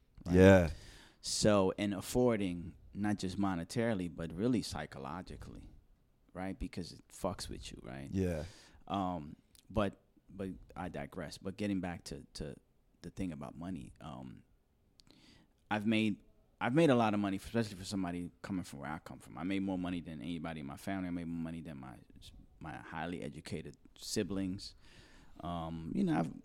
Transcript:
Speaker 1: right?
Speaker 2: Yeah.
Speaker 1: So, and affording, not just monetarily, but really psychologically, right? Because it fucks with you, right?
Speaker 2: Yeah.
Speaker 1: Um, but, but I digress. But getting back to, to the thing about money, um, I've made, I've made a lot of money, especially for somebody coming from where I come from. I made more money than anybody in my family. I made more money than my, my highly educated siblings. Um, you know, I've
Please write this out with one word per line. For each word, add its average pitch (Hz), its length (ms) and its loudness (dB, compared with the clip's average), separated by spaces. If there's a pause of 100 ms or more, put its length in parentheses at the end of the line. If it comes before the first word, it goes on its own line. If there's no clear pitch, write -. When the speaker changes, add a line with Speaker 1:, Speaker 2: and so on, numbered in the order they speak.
(240)
Speaker 1:
right? 87 100 4
Speaker 2:
Yeah. 92 340 12 (520)
Speaker 1:
So, 101 560 4
and 101 160 0
affording, 95 800 0 (200)
not 104 240 0
just 92 220 -4
monetarily, 95 720 0
but 85 200 -6
really 104 280 2
psychologically, 76 1080 -8 (640)
right? 92 260 -4
Because 87 340 -8
it - 80 -20 (100)
fucks - 380 -4
with - 220 -10
you, - 100 -14
right? 69 300 -10
Speaker 2:
Yeah. 87 320 0 (440)
Speaker 1:
Um, 90 480 -4 (340)
but, 98 240 2 (400)
but 95 160 -6 (260)
I 87 140 -6
digress. 73 480 -8
But 95 200 -8
getting 101 220 0
back 87 260 -4
to, 71 160 -10 (140)
to 71 200 -6 (460)
the 87 80 -10
thing 92 220 -4
about 71 260 -10
money, 82 440 -8
um, 64 420 -12 (1300)
I've 104 160 2
made, 110 320 4 (440)
I've 117 140 4
made 160 140 8
a 127 60 8
lot 107 180 6
of 101 60 2
money, 98 180 0
especially 107 380 -2
for 92 100 -10
somebody 87 440 -2 (120)
coming 92 220 -4
from 69 160 -12
where 69 120 -6
I 82 120 -6
come 65 160 -14
from. 55 180 -16
I 76 60 -4
made 98 200 2
more 95 140 0
money 87 240 -2
than 78 200 -10
anybody 80 400 -6
in 69 40 -8
my 69 120 -8
family. 95 300 -4
I 87 40 -4
made 87 160 -4
more 85 160 -2
money 82 180 -6
than 76 180 -10
my, 64 140 -12 (680)
my 156 120 -8 (180)
highly 82 300 -4
educated 73 540 -8 (220)
siblings. 95 800 -2 (640)
Um, 82 520 -4
you 202 100 2
know, 165 160 2
I've 82 100 0 (160)